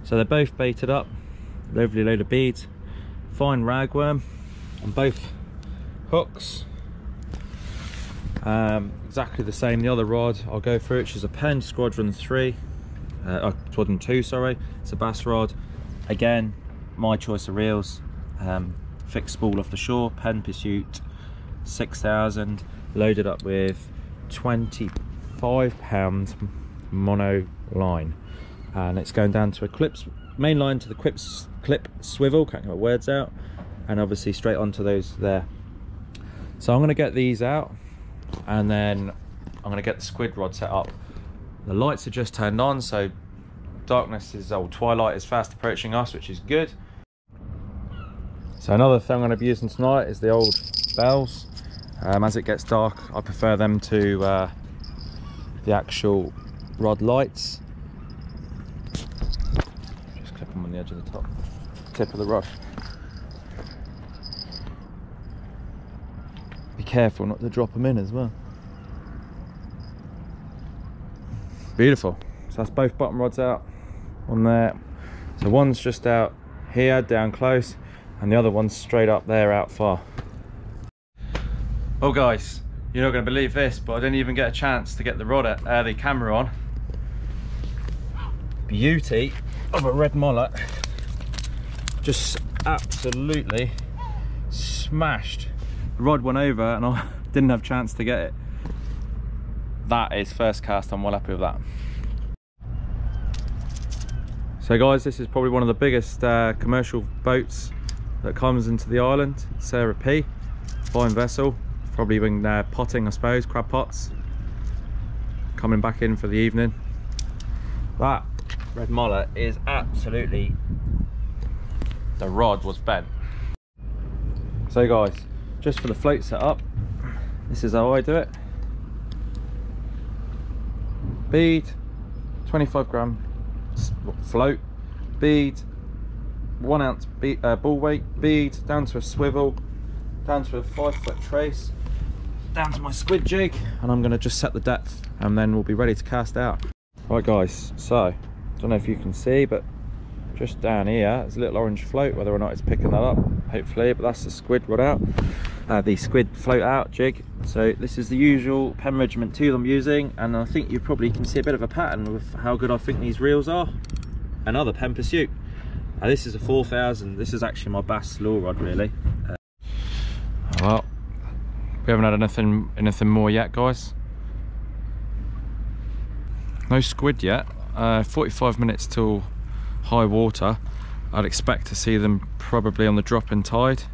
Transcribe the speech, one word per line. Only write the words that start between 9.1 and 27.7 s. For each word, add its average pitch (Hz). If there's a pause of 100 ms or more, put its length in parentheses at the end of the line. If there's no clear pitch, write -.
the 104
same, 117
the 120
other 117
rod 117 (100)
I'll 107
go 120
through, 127
which 120
is 98
a -
Penn 143
Squadron 113
three, 127 (720)
uh, 92
uh, 92 (180)
Squadron 98
two, 127
sorry. 127 (240)
It's -
a -
bass 113
rod. 113 (540)
Again, 113 (420)
my 110
choice 104
of 95
reels. 107 (380)
Um, 92 (300)
fixed -
spool 101
off 98
the 92
shore, 123
Penn 110
Pursuit - (640)
six -
thousand, 107 (320)
loaded 107
up -
with 95 (400)
twenty-five 120
pounds 98 (580)
mono 98 (280)